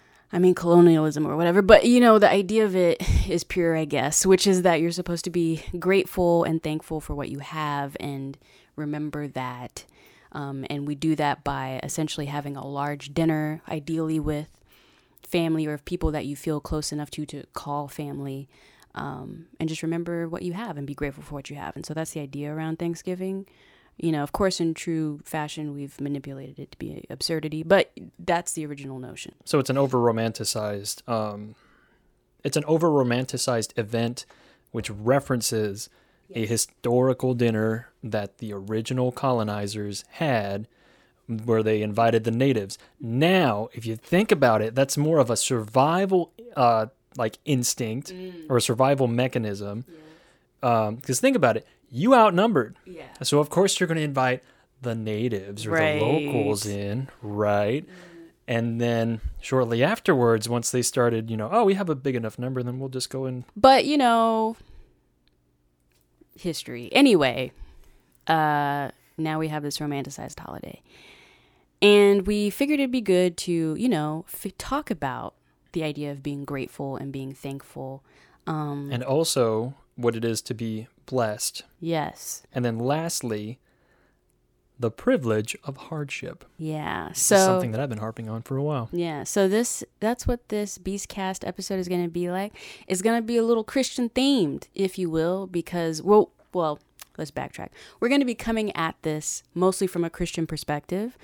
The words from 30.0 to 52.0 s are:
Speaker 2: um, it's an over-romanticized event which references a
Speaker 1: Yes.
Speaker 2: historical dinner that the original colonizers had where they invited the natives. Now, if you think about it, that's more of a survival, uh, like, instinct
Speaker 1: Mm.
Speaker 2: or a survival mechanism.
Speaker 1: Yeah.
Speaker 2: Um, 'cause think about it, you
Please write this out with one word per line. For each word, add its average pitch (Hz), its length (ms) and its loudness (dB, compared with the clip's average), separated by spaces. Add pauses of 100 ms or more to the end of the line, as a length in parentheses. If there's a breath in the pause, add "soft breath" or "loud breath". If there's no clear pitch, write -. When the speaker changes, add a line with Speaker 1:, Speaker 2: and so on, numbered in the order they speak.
Speaker 2:
um, 107 460 -4 (920 soft breath)
it's 147 140 -2
an 147 80 0
over-romanticized 131 1120 2
event 117 480 -2 (460 soft breath)
which 110 180 -6
references 110 1000 -2 (440 soft breath)
a 117 60 -4
Speaker 1:
Yes. 107 100 -2
Speaker 2:
historical 127 840 0
dinner 110 540 0 (120)
that 104 380 -6
the 110 120 -8
original 110 600 -2
colonizers 104 1000 -4
had 107 540 -2 (800 soft breath)
where 110 160 4
they 107 220 2
invited 113 400 2
the 113 80 0
natives. 117 480 0 (200 soft breath)
Now, 127 720 2
if 113 120 -12
you 113 100 -4
think 190 360 0
about 120 320 4
it, 113 100 -2
that's 135 240 0
more 151 220 4
of 120 100 4
a 113 80 0
survival, 156 960 2 (220)
uh, 117 320 4 (280)
like, 113 300 -4
instinct 123 640 -2
Speaker 1:
Mm. 185 380 -12
Speaker 2:
or 127 80 4
a 113 40 4
survival 131 440 4
mechanism. 117 800 -2
Speaker 1:
Yeah. - 1000 -4
Speaker 2:
Um, 107 100 -6
'cause 131 220 -4
think 262 160 4
about 120 220 4
it, - 100 -8 (280 soft breath)
you 220 200 4